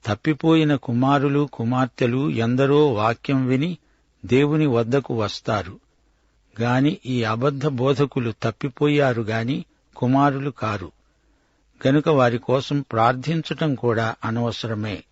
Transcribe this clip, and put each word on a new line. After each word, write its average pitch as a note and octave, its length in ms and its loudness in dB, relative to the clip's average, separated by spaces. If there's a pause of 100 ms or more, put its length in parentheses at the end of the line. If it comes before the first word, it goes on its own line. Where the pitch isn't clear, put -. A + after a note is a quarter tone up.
తప్పిపోయిన D#3 680 2
కుమారులు, C3+ 680 2
కుమార్తెలు B2+ 720 -2 (180)
ఎందరో B2+ 400 2 (160)
వాక్యం A2+ 520 0
విని C3 240 0 (540)
దేవుని D3 440 2
వద్దకు A#2+ 460 0
వస్తారు, G#2 600 -4 (800)
గాని B2+ 360 2 (140)
ఈ B2+ 180 -4
అబద్ధ C3 440 -2
బోధకులు C3 640 0 (100)
తప్పిపోయారు C3+ 840 0
గాని A2+ 340 -4 (380)
కుమారులు C3+ 560 2
కారు. G2+ 380 -6 (920)
గనుక D3 280 2
వారి B2 300 4
కోసం C3+ 420 -2
ప్రార్థించటం C3+ 960 0
కూడా A2+ 320 0 (160)
అనవసరమే. A2+ 760 -4 (140)